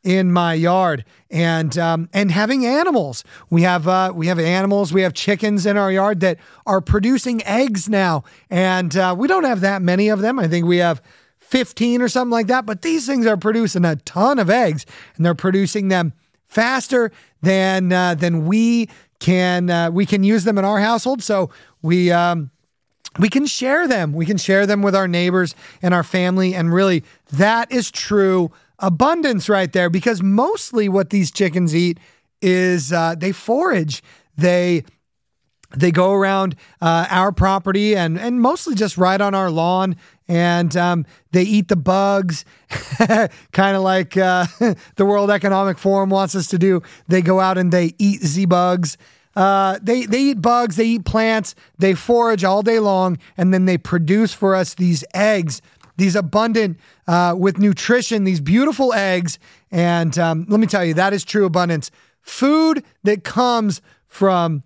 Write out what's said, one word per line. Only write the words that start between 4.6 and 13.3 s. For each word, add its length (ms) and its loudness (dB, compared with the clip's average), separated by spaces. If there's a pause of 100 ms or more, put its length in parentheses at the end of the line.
we 100 2
have 120 -2
chickens 520 -2
in 100 0
our 140 0
yard 300 0
that 180 0 (260)
are 160 0
producing 640 0
eggs 440 -2
now. 340 0 (260)
And, 480 0
uh, 220 0
we 80 0
don't 160 2
have 200 -2
that 200 -2
many 260 2
of 120 0
them. 180 -2
I 80 0
think 180 0
we 120 2
have 260 0 (380)
fifteen 600 -2
or 80 0
something 220 -2
like 160 0
that, 200 0
but 160 -8
these 220 -2
things 220 0
are 100 2